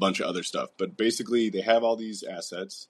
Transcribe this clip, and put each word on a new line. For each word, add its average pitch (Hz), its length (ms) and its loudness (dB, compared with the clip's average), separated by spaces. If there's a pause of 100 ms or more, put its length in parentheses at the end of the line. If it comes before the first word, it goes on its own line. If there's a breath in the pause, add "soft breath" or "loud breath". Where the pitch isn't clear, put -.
bunch 92 140 2
of 90 60 -2
other 87 180 -4
stuff. - 320 -6
But 95 220 -4
basically, 110 540 2
they 98 100 -2
have 113 220 6
all 113 120 4
these 110 280 -8
assets. 87 680 -10